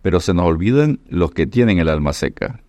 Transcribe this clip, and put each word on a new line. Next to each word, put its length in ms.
pero 200
se 140
nos 120
olvidan 640
los 240
que 140
tienen 320
el 100
alma 240
seca. 560